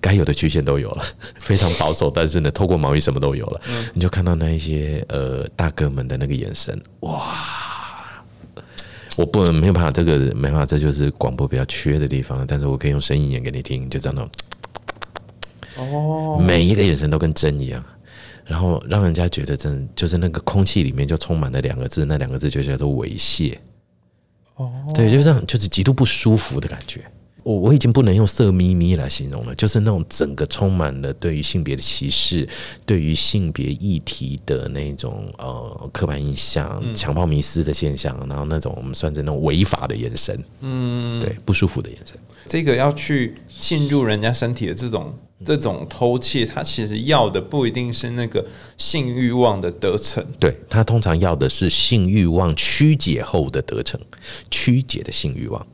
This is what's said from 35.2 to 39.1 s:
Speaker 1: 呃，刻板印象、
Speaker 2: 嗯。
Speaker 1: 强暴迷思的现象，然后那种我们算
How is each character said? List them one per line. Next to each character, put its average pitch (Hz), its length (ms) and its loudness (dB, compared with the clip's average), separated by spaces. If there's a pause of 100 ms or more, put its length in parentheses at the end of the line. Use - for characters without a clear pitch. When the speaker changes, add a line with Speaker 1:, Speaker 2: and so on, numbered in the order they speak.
Speaker 1:
呃， - 520 -12
刻 - 160 -2
板 71 160 -4
印 71 140 -2
象、 - 480 -2
Speaker 2:
嗯。 113 100 -6
Speaker 1:
强 139 200 -2
暴 90 120 2
迷 76 140 2
思 80 240 -2
的 76 80 -2
现 71 240 -2
象， 69 180 -4 (140)
然 69 80 -6
后 71 80 -6
那 78 140 -2
种 - 180 -6
我 58 60 -12
们 67 120 -8
算 76 200 -4